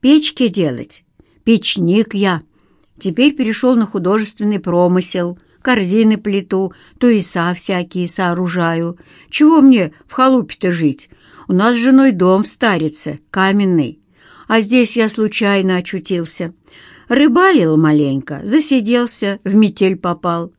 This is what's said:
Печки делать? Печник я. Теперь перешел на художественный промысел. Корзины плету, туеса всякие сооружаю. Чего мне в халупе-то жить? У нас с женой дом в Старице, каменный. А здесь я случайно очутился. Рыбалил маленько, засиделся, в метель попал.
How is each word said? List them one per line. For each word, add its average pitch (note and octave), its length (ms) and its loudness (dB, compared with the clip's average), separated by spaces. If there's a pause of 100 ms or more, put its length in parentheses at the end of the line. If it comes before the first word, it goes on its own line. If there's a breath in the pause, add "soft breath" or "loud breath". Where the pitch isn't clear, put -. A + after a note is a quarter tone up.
Печки D4 460 2
делать? D#3 580 -6 (380 soft breath)
Печник G#3+ 680 0
я. F#3+ 280 -2 (580)
Теперь A#3 340 0
перешел B3+ 420 0
на A3+ 100 0
художественный G#3 760 -4
промысел. F3+ 760 -2 (240 soft breath)
Корзины A3 560 2
плету, F#3+ 560 -4 (240 soft breath)
туеса F#3 560 0
всякие F3+ 540 -6
сооружаю. F3 880 -4 (320 soft breath)
Чего D4+ 320 4
мне B3+ 320 4 (140 soft breath)
в - 60 -20
халупе-то B3+ 580 0
жить? D#3+ 380 -4 (380 soft breath)
У F#3+ 60 -2
нас G#3+ 220 2
с A#3 40 -4
женой C4 320 4
дом F#3 320 2
в G#3 40 -6
Старице, D#3 720 -4 (100)
каменный. F#3+ 720 0 (480 soft breath)
А A3+ 140 0
здесь A3+ 340 0
я A3 120 0
случайно G3+ 680 -2
очутился. F3 760 -8 (540 soft breath)
Рыбалил C4 680 4
маленько, D3 680 0
засиделся, A#3 1000 -2
в F#3+ 100 -4
метель F#3+ 440 2
попал. F3 600 -6